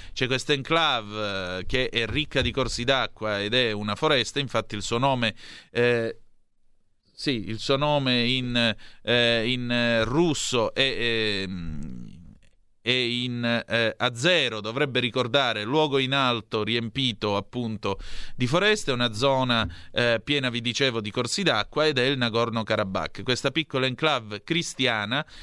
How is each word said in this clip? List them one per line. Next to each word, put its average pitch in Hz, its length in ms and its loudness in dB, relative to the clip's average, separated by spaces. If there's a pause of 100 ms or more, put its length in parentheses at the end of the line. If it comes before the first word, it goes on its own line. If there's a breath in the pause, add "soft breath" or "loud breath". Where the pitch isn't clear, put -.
(140 loud breath)
c'è 127 140 0
questa 131 260 0
enclave, 107 1040 -2
eh, 90 60 -8
che 127 240 0
è 117 160 -2
ricca 139 360 -2
di 123 100 0
corsi 120 320 -2
d'acqua 110 580 0
ed 104 140 0
è 123 160 2
una 104 240 -2
foresta, 147 440 2
infatti 113 360 -2
il 104 80 -4
suo 117 160 0
nome, 123 340 2 (380 loud breath)
eh, 120 460 2 (960)
sì, 117 340 -2
il 110 120 -4
suo 139 180 2
nome 139 460 2
in, 120 520 2 (280 loud breath)
eh, 117 460 2
in, 123 220 -2
eh, 117 320 2
russo 127 680 2
è, 113 680 0
ehm, 76 720 -8 (640)
e 120 420 0
in, 120 440 -2
eh, 113 300 0
azero 123 640 2
dovrebbe 123 400 0
ricordare 120 640 0
luogo 139 360 2
in 131 140 0
alto 120 500 0
riempito 113 760 0
appunto 107 600 -4 (380 loud breath)
di 123 120 0
foreste, 180 440 2
una 120 220 0
zona, 123 520 2 (280 loud breath)
eh, 117 280 4
piena, 139 280 0
vi 117 120 -4
dicevo, 120 380 0
di 104 120 -4
corsi 127 320 -2
d'acqua, 147 440 2
ed 147 100 0
è 123 60 4
il 135 140 2
Nagorno-Karabakh, 110 1040 -2
questa 123 280 0
piccola 135 340 -2
enclave 123 580 -2
cristiana 127 840 -2 (180 loud breath)